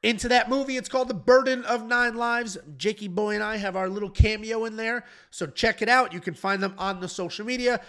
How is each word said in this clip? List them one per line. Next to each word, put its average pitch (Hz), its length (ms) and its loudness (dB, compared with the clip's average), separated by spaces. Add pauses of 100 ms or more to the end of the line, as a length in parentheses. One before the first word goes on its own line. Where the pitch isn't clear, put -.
into 226 260 0
that 240 220 4
movie. 269 260 0
It's - 140 -6
called 254 180 0
The 254 60 -4
Burden 254 500 6
of 233 220 -2
Nine 240 300 2
Lives. 233 420 -2 (180)
Jakey 208 320 -4
Boy 208 280 -2
and 208 80 -2
I 214 140 -4
have 196 180 -4
our 190 120 0
little 196 220 -4
cameo 220 560 2
in 220 100 -8
there, 226 300 -4 (260)
so - 160 -8
check 226 340 0
it 214 80 0
out. 247 240 4
You 175 60 -8
can 170 140 -6
find 190 280 -2
them 196 160 -4
on 190 220 -4
the 180 80 -8
social 180 380 -8
media, 247 420 -2